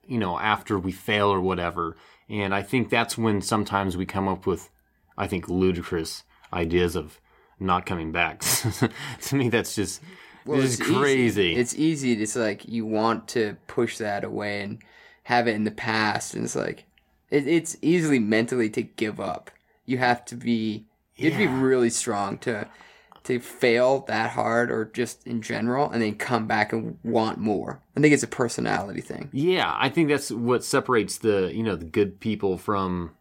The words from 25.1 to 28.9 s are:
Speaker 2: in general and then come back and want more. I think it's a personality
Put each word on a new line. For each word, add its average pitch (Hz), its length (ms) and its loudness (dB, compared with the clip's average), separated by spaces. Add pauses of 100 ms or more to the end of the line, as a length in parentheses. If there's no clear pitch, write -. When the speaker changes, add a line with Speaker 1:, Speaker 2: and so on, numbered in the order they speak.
Speaker 2:
in 117 140 -4
general 117 500 -2
and 117 100 0
then 107 140 0
come 110 320 -2
back 107 260 0
and 113 300 -4
want 110 340 0
more. - 440 -2 (140)
I - 40 -2
think 151 140 8
it's 147 100 4
a - 40 -4
personality 110 760 -2